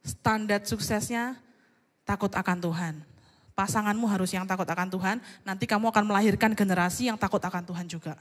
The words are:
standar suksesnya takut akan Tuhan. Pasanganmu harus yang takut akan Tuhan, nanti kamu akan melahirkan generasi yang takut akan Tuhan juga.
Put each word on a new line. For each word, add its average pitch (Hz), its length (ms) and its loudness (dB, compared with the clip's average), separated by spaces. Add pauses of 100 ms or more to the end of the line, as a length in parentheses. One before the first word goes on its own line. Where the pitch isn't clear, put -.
standar 214 640 -2
suksesnya 233 720 -4 (640)
takut 202 320 -2
akan 185 240 0
Tuhan. 165 360 -2 (560)
Pasanganmu 214 560 0
harus 185 240 2
yang 185 160 -4
takut 185 180 -2
akan 180 240 -2
Tuhan, 190 280 -2 (260)
nanti 196 240 -6
kamu 220 240 2
akan 208 160 4
melahirkan 214 480 4
generasi 190 560 2
yang 214 80 -6
takut 208 240 2
akan 180 240 -4
Tuhan 175 180 -6
juga. 165 360 -10